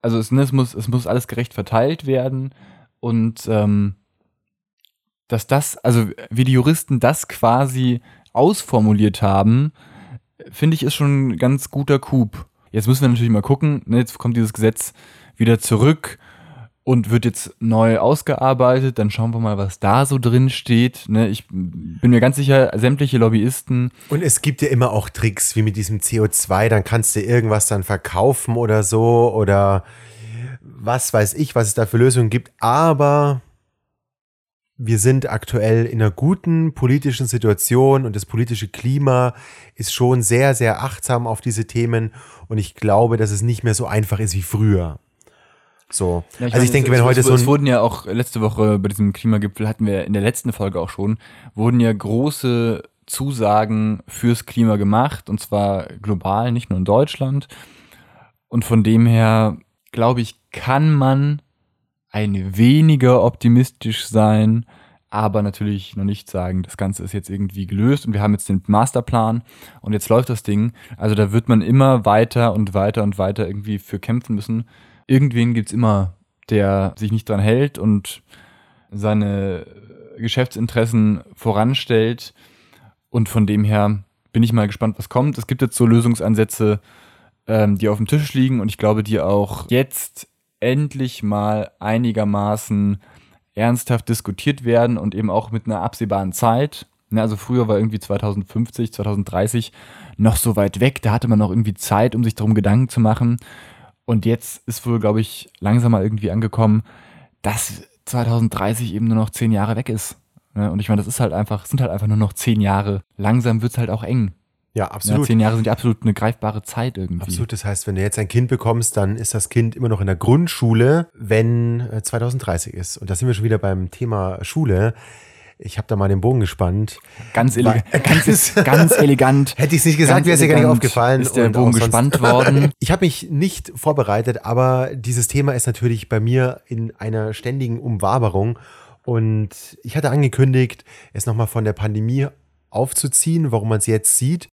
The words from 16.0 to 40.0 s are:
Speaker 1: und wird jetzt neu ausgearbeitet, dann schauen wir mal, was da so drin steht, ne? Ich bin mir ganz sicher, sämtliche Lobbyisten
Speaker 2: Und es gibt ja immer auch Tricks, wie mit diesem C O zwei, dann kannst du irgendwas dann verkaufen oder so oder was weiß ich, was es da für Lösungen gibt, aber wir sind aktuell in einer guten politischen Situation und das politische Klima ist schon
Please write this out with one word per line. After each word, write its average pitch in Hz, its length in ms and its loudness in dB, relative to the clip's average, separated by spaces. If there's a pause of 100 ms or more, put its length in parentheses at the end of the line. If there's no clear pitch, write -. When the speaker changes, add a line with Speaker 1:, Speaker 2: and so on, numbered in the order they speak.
Speaker 1:
und 120 260 0
wird 117 160 2
jetzt - 340 -4
neu 113 400 2
ausgearbeitet, 131 1000 2
dann 104 140 0
schauen 113 220 -2
wir 117 60 -4
mal, 107 180 -2
was 98 220 -4
da 120 260 4
so 135 120 -2
drin 127 320 2
steht, 123 600 0
ne? 110 180 2
Ich 104 220 -6
bin 87 600 -2
mir 120 100 6
ganz 131 180 2
sicher, 135 380 4
sämtliche 131 420 0
Lobbyisten 120 720 0 (180)
Speaker 2:
Und 151 140 -2
es - 180 0
gibt 139 200 -2
ja 143 80 0
immer 127 220 2
auch 107 180 -2
Tricks, - 460 -4
wie 110 80 2
mit 104 120 0
diesem 104 260 -4
C 110 200 -2
O 107 60 2
zwei, 104 420 0
dann 104 140 2
kannst - 320 -2
du 104 60 -2
irgendwas 110 460 0
dann 98 160 -2
verkaufen 107 720 -2
oder 107 280 2
so 117 500 2
oder 98 500 2 (760)
was 120 520 -6
weiß 107 220 2
ich, 147 200 -4
was 113 120 2
es 104 60 -4
da 117 120 0
für 117 120 -2
Lösungen 120 320 4
gibt, 120 300 -4
aber 143 840 2 (1400)
wir 113 200 0
sind 127 320 2
aktuell 113 560 0
in 117 160 -2
einer 107 80 4
guten 165 640 0
politischen 131 540 0
Situation 123 800 2
und 104 100 -6
das 101 100 -6
politische 113 420 -4
Klima 127 680 0 (400)
ist - 180 -8
schon 123 300 2